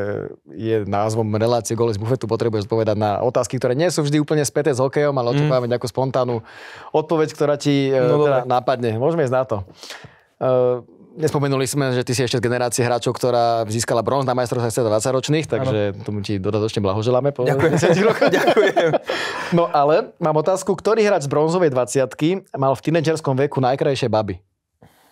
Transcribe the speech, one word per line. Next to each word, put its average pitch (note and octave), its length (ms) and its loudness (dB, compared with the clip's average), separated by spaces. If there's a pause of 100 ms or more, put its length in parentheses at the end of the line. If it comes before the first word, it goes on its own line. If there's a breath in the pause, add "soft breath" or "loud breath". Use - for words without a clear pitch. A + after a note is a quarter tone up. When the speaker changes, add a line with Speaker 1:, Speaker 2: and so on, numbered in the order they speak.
(500)
Speaker 1:
je A2 340 -2
názvom G#2+ 480 0
relácie A2+ 400 0
Gole A2+ 220 0
z G2 80 -6
bufetu. A#2+ 240 -2
Potrebuješ A2 400 -2
odpovedať A2 320 0
na G#2+ 240 0
otázky, B2 340 -2
ktoré B2 220 -2
nie E3 100 2
sú D#3+ 140 -2
vždy D3 180 0
úplne D3+ 240 0
späté D3 300 0
s A#2+ 80 -2
hokejom, C#3+ 320 0
ale B2 160 0
Speaker 2:
Mm. A#2+ 80 2
Speaker 1:
očakávame C3 320 2
nejakú A#2+ 180 -2
spontánnu B2 540 -2 (500 loud breath)
odpoveď, D#3 400 2
ktorá D3 240 0
ti, C#3+ 320 2
e, C3+ 80 2
Speaker 2:
No, B2 240 4
Speaker 1:
teda C#3+ 220 2
Speaker 2:
dobre. B2+ 80 -4
Speaker 1:
napadne. B2 480 0
Môžeme D#3 260 0
ísť B2 80 0
na C3 140 2
to. A2+ 120 -4 (800 loud breath)
E, C3 140 -2 (640)
nespomenuli C#3+ 480 0
sme, C3+ 300 -2
že B2 80 0
ty A#2+ 80 -4
si A#2+ 100 -2
ešte B2 160 0
z A#2 80 -2
generácie B2 380 0
hráčov, A#2+ 320 0
ktorá A#2 520 2
získala A2+ 360 -2
bronz B2+ 240 0
na B2 80 0
majstrovstvách A#2+ 400 -2
sveta A#2+ 160 0
dvadsaťročných, C3 560 0
Speaker 2:
Áno. - 80 -8
Speaker 1:
takže C3 260 0 (220)
tomu G#2 180 -6
ti G2+ 160 -4
dodatočne G#2 460 -2
blahoželáme A2 480 0
po B2+ 160 -2
Speaker 2:
Ďakujem. C#3 260 2
Speaker 1:
desiatich E3+ 300 4
rokoch. A3 320 2
Speaker 2:
<laughs> - 0 -
Ďakujem. B3+ 580 2 (600 loud breath)
Speaker 1:
No E3+ 180 4
ale D#3 480 2
mám D3+ 180 0
otázku, F#3 380 0
ktorý G#3 320 2
hráč F#3+ 180 2
z C#3 80 -6
bronzovej D#3+ 380 2
dvadsiatky C3+ 800 0
mal C3+ 220 0
v - 80 -6
tínedžerskom D#3 560 0
veku C#3 240 0
najkrajšie C3 480 0
baby? G#2 320 -2 (720 loud breath)